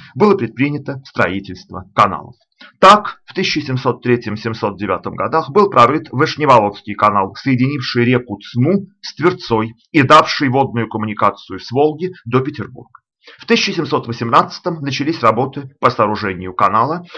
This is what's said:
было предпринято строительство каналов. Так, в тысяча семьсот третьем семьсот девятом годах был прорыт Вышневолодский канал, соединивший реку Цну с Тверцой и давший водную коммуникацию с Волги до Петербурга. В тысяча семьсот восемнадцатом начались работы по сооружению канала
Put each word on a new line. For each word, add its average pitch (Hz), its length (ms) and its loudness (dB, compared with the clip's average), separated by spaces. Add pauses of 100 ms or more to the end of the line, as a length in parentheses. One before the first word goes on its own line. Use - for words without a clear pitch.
(160)
было 196 200 4
предпринято 135 680 -4
строительство 92 800 -6 (100)
каналов. 90 400 0 (460)
Так, 208 440 4
в - 100 -20
тысяча 180 260 -2
семьсот 127 400 -4
третьем 120 340 0
семьсот 110 420 -6
девятом 95 360 -4
годах 127 380 -2
был 196 180 4
прорыт 131 420 4
Вышневолодский 120 840 2
канал, 101 400 0
соединивший 131 680 -2
реку 120 360 0
Цну 151 480 0 (120)
с - 160 -18
Тверцой 120 600 -2 (160)
и 147 100 4
давший 151 480 4
водную 117 400 -2
коммуникацию 107 720 -4
с - 120 -16
Волги 156 420 0 (120)
до 127 160 2
Петербурга. - 580 -12 (380)
В - 80 -20
тысяча 226 280 0
семьсот 151 340 -4
восемнадцатом 143 720 -2
начались 139 400 -4
работы 131 480 -2 (100)
по 123 120 2
сооружению 98 640 -4
канала 117 500 0 (120)